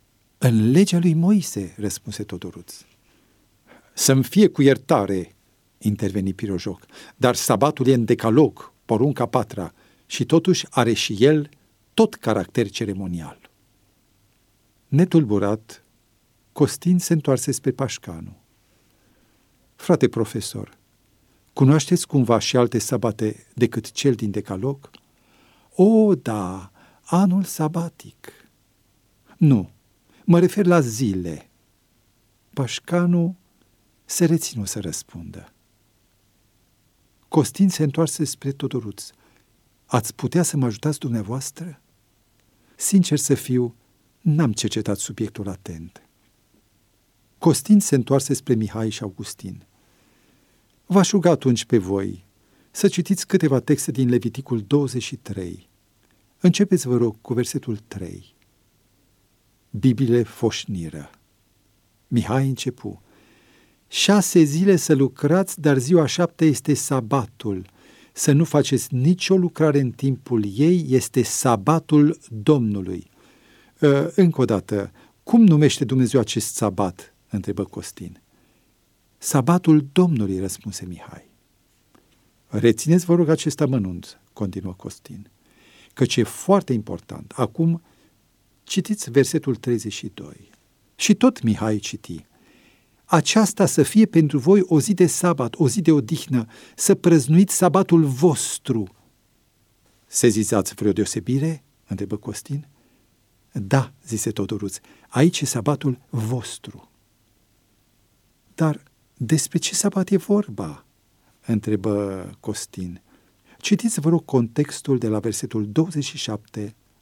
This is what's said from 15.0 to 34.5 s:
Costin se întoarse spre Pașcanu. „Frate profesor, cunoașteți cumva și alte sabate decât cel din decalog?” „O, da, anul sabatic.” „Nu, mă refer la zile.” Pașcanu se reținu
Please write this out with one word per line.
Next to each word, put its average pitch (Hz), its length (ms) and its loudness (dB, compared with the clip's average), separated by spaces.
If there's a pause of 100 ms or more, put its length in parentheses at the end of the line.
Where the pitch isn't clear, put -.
Costin 180 480 0
se - 140 -2
întoarse 143 380 0
spre 131 200 -4
Pașcanu. 92 680 -10 (1400)
„Frate 147 320 2
profesor, 107 680 -8 (760)
cunoașteți 147 540 4
cumva 117 320 2
și - 180 -2
alte 123 200 2
sabate 110 760 -4
decât 127 380 -2
cel 139 220 0
din 113 180 -4
decalog?” 107 580 -8 (840)
„O, 214 400 6
da, 95 560 -8 (300)
anul 185 420 2
sabatic.” 165 840 -8 (1120)
„Nu, 127 320 4 (540)
mă 170 160 6
refer 185 260 2
la 175 140 6
zile.” 104 720 -4 (1040)
Pașcanu 175 840 -2 (720)
se - 200 0
reținu 151 400 -2